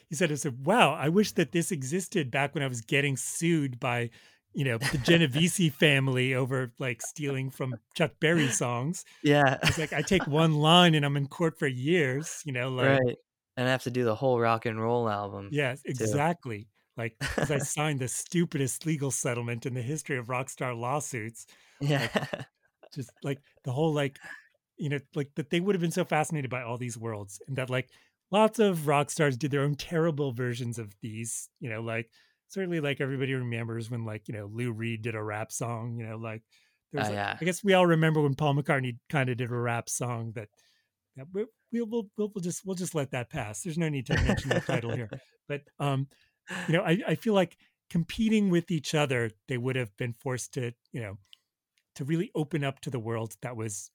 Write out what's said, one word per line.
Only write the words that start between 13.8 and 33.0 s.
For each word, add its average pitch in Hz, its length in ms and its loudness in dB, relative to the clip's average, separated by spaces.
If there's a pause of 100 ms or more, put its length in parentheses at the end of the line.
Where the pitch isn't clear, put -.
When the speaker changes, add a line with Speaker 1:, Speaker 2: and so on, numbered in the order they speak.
Speaker 2:
to 123 80 -4
do 123 140 0
the 110 100 4
whole 127 240 2
rock 113 260 2
and 110 160 -2
roll 117 280 2
album, 101 420 -6
Speaker 1:
Yes, 139 300 -2 (160)
Speaker 2:
too. 113 240 2
Speaker 1:
exactly. 131 480 -4 (280)
Like, 117 200 -8 (220)
'cause 151 120 -2
I 143 80 0
Speaker 2:
<laughs> - 0 -
Speaker 1:
signed 151 400 -2
the 127 80 -4
stupidest - 800 -2
legal 143 260 -2
settlement 120 540 -4
in 123 80 -6
the 127 80 -4
history 143 360 -4
of 117 120 -8
rock 131 200 -4
star 127 240 -6
lawsuits. 117 720 -6 (340)
Speaker 2:
Yeah. 139 320 0
Speaker 1:
Like, - 20 -16 (800)
just, 135 200 -10 (100)
like, 139 200 -6 (200)
the 131 100 -4
whole, 156 200 0
like, 143 260 -2 (580)
you 160 120 -4
know, 143 100 -2 (160)
like, 143 200 -6
that 151 160 -6
they 175 100 2
would 196 140 2
have 165 60 0
been 170 100 0
so 175 140 0
fascinated 151 460 -2
by 127 120 -6
all 117 140 -6
these 120 200 -8
worlds, 110 500 -8
and 135 100 -6
that, 127 120 -4
like, 127 220 -2 (400)
lots 214 280 4
of 180 280 4
rock 143 240 4
stars 143 260 2
did 131 140 -2
their 139 120 0
own 147 120 0
terrible 151 580 -2
versions 120 460 -4
of 104 220 -12
these, 113 480 -8 (100)
you 139 100 -8
know, 110 120 -6
like, 113 300 -4 (380)
certainly, 175 320 -2
like, 143 200 -2